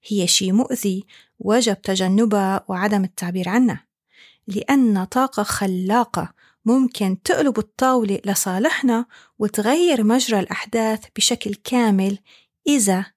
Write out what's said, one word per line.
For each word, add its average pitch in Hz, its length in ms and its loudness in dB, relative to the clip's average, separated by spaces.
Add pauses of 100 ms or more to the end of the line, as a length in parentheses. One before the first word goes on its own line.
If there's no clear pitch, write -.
هي 202 200 0
شيء 185 260 0
مؤذي 202 520 0 (340)
وجب 214 440 0
تجنبها 196 840 0
وعدم 196 360 -2
التعبير 180 440 -6
عنها، 233 380 0 (600)
لأن 208 580 0
طاقة 254 380 -2
خلاقة 190 880 -2 (320)
ممكن 226 580 0
تقلب 285 360 0
الطاولة 233 640 0
لصالحنا 226 840 0 (320)
وتغير 226 680 2
مجرى 226 360 2
الأحداث 220 640 -4 (120)
بشكل 214 380 -2
كامل 202 640 0 (480)
إذا 196 400 0 (100)